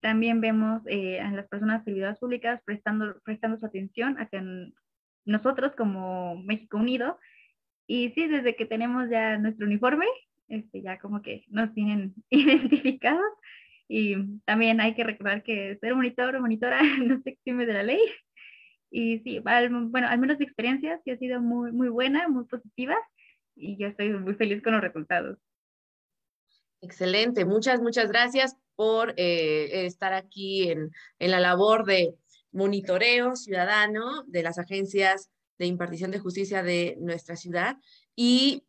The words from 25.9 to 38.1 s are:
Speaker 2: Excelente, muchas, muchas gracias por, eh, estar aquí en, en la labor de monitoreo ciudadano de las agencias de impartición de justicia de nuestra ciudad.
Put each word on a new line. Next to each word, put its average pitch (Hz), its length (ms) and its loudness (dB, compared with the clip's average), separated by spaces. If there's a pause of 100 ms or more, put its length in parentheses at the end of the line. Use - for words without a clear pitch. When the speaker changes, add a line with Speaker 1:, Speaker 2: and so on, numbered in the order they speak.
Speaker 2:
Excelente, 196 640 0
muchas, 226 380 2
muchas 233 280 0
gracias 247 460 2 (180)
por, 220 440 2
eh, 170 680 2
estar 185 300 -4
aquí 190 560 -2
en, 156 200 -4 (280)
en 175 120 2
la 185 80 4
labor 196 460 6
de 180 300 4 (380)
monitoreo 202 840 2
ciudadano 214 920 0
de 175 160 -2
las 170 160 -4
agencias 196 720 0 (280)
de 180 80 -2
impartición 175 440 -4
de 202 80 -6
justicia 196 440 -4
de 175 360 0
nuestra 170 380 -8
ciudad. 175 400 -4 (400)